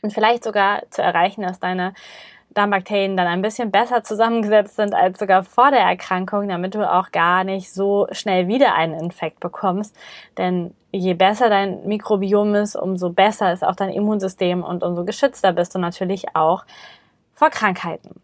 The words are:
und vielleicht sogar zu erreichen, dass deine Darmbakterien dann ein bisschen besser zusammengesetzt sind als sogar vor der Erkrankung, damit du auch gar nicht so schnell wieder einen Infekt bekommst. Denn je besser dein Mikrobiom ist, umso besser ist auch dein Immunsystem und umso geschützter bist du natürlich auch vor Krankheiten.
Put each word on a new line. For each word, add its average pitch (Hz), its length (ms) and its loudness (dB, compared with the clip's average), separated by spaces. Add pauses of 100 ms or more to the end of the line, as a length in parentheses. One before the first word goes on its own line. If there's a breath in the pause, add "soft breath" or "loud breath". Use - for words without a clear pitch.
und 208 120 -6
vielleicht 233 300 2
sogar 208 480 0
zu - 100 -4
erreichen, 180 400 2
dass 185 180 -6
deine 185 340 -4 (580 loud breath)
Darmbakterien 196 640 0
dann 180 120 2
ein 180 160 -2
bisschen 220 260 -4
besser 233 340 2
zusammengesetzt 214 760 0
sind 208 180 -2
als 185 240 2
sogar 190 240 4
vor 247 260 4
der 262 120 4
Erkrankung, 185 680 -2
damit 185 260 -4
du 208 180 -2
auch 180 200 0
gar 175 320 2
nicht 190 280 -6
so 202 400 0
schnell 185 360 0
wieder 240 260 4
einen 160 260 -2
Infekt 165 400 -8
bekommst. 190 560 -6 (440 loud breath)
Denn 180 340 -2 (180)
je 185 220 -2
besser 214 360 4
dein 196 360 0
Mikrobiom 208 680 0
ist, 208 200 -2
umso 180 360 -4
besser 196 420 2
ist 180 100 -6
auch 175 120 4
dein 196 140 -4
Immunsystem 190 760 -2
und 175 180 -6
umso 175 240 -2
geschützter 208 480 0
bist 175 220 -2
du 190 40 -4
natürlich 180 560 -4
auch 160 300 2 (680 loud breath)
vor 311 180 2
Krankheiten. 185 720 -6